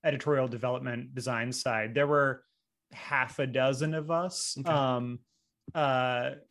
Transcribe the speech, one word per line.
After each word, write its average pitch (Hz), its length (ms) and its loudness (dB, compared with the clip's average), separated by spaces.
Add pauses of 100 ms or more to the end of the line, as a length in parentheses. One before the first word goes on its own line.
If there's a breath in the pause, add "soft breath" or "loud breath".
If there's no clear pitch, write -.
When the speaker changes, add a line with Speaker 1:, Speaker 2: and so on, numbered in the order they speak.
Speaker 1:
editorial 143 440 2
development 127 680 -4
design 123 360 -2
side. 113 440 -2
There 143 120 4
were 143 380 2 (460)
half - 480 -2
a 135 80 0
dozen 131 460 2
of 156 180 -4
us. 175 460 -2
Speaker 2:
Okay. 135 100 -8
Speaker 1:
Um, 127 520 0 (560)
uh, 127 600 2 (160)